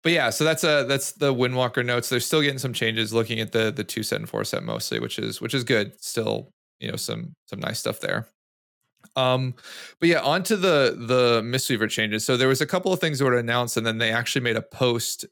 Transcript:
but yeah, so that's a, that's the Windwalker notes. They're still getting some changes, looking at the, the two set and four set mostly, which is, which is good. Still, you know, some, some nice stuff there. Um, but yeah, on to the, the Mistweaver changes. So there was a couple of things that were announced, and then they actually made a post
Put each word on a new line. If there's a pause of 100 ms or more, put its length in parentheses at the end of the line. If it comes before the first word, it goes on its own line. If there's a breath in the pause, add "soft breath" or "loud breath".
but
yeah,
so
that's
a,
that's
the
Windwalker
notes.
They're
still
getting
some
changes,
looking
at
the,
the
two
set
and
four
set
mostly,
which
is,
which
is
good. (100)
Still, (280)
you
know,
some, (100)
some
nice
stuff
there. (880)
Um, (460 loud breath)
but
yeah,
on
to
the,
the
Mistweaver
changes.
So
there
was
a
couple
of
things
that
were
announced,
and
then
they
actually
made
a
post